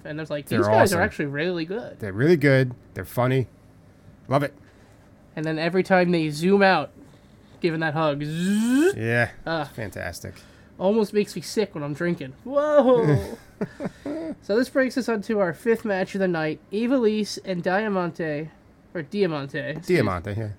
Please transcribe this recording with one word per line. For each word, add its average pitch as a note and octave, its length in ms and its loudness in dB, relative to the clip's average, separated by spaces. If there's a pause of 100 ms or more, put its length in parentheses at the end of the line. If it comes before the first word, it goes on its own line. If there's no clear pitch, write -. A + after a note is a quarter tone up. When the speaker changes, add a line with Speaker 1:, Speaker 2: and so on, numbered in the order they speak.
Speaker 1:
And D#3 160 -10
I - 20 -6
was D#3 80 -10
like, D3 160 -8
Speaker 2:
They're B2 120 0
Speaker 1:
"These - 100 2
guys - 240 6
are F3 40 2
Speaker 2:
awesome. E3+ 40 2
Speaker 1:
actually F3+ 260 -2
really D#3+ 380 -4
good." A3 360 -10
Speaker 2:
They're G2+ 120 -6
really C#3+ 240 4
good. C3 380 4 (200)
They're F#2+ 120 -8
funny. B2+ 400 0 (800)
Love C#3 160 0
it. C#3+ 100 -4 (840)
Speaker 1:
And D#3 120 -6
then D#3+ 120 -2
every F3 240 0
time F3+ 280 4
they E3 180 2
zoom F3+ 340 2
out, F3+ 280 4 (680)
giving E3 200 -2
that D#3+ 140 0
hug. D3+ 280 0
Zzz, G#3+ 760 0
Speaker 2:
Yeah. A#2 340 0 (160)
Speaker 1:
uh, D#3+ 180 -4
Speaker 2:
Fantastic. F#2+ 680 -10 (440)
Speaker 1:
almost G3+ 360 0
makes G#3 200 0
me F#3 60 -10
sick - 340 -4
when D#3 100 -8
I'm D3 100 -6
drinking. E3 400 -4 (100)
Whoa. B3+ 960 2 (220)
Speaker 2:
<laughs> G3+ 80 -6 (720)
Speaker 1:
So G3 120 -2
this B3+ 140 2
brings C4 280 0
us B3+ 120 -2
on A3+ 140 -2
to G#3 180 0
our F3 120 0
fifth A3+ 320 0
match G#3 300 -2
of G3 60 -2
the F#3+ 80 2
night. D#3 320 -2 (120)
Ivelisse A3 720 0
and F#3 160 -6
Diamante, F3 880 -2 (440)
or F3 80 -6
Diamante, D3+ 560 -4 (120)
excuse, D#3 160 -10 (120)
Speaker 2:
Diamante, G2+ 400 -2
yeah. A2 100 -4 (100)